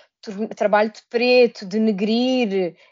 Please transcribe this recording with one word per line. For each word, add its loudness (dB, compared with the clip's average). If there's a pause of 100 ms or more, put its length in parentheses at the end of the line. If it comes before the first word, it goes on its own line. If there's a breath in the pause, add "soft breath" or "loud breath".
(200 soft breath)
tor-, -8
trabalho 0
de -20
preto, 2
denegrir, -2 (180 soft breath)